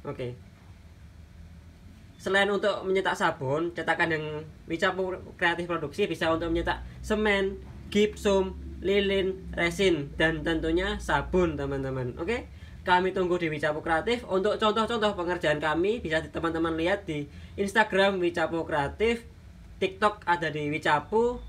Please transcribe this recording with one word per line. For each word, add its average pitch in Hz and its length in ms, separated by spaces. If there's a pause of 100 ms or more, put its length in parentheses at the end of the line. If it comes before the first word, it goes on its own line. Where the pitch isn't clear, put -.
Oke. 127 320 (1800)
Selain 196 320
untuk 196 320
mencetak 190 320
sabun, 165 560
cetakan 165 400
yang 156 140 (420)
Wicapo 185 560 (160)
Kreatif 175 320
produksi 156 320
bisa 165 320
untuk 165 160
mencetak 170 320 (160)
semen, 202 640 (240)
gipsum, 202 720 (260)
lilin, 190 720
resin, 170 560
dan 160 320
tentunya 170 560
sabun, 160 560
teman-teman. 135 640
Oke, 226 240 (400)
kami 185 320
tunggu 180 240
di 165 80
Wicapo 151 320
Kreatif. 170 480
Untuk 190 320
contoh-contoh 214 560
pengerjaan 170 400
kami 170 480
bisa 156 160
teman-teman 160 560
lihat 180 320
di 147 160 (320)
Instagram 196 640
Wicapo 165 400
Kreatif, 160 640 (560)
TikTok 202 480
ada 160 240
di 151 160
Wicapo 214 800